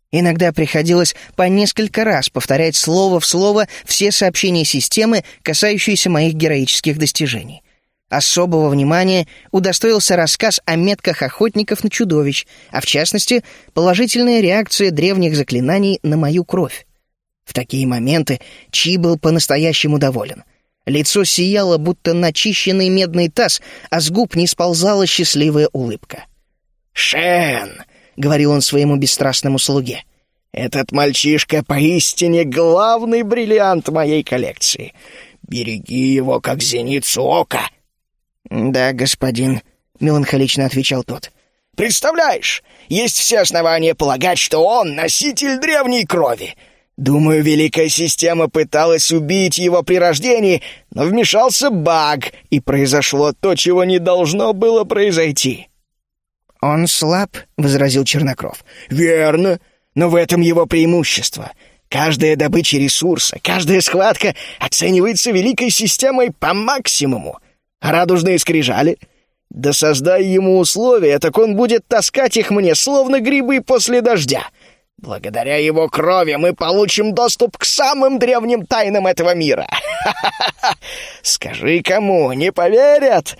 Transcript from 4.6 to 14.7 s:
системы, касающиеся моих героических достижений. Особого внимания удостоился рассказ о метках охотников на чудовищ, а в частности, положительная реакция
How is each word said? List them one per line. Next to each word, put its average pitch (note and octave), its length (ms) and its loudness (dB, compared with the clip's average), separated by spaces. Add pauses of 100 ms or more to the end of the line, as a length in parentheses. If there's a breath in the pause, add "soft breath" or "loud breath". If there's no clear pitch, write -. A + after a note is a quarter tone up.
системы, A3 600 0 (200 loud breath)
касающиеся G#3 640 0
моих D#3+ 240 2
героических D3+ 640 0
достижений. C#3+ 640 -4 (480)
Особого D#3+ 600 0
внимания E3 580 0 (240 loud breath)
удостоился F#3+ 640 2
рассказ F3 500 0
о E3 120 0
метках F#3 460 -2
охотников G#3 600 -2
на G#3+ 60 0
чудовищ, D3+ 560 -2 (260 loud breath)
а - 80 -4
в - 60 -8
частности, - 580 0 (300 loud breath)
положительная A3+ 680 2
реакция G3 520 0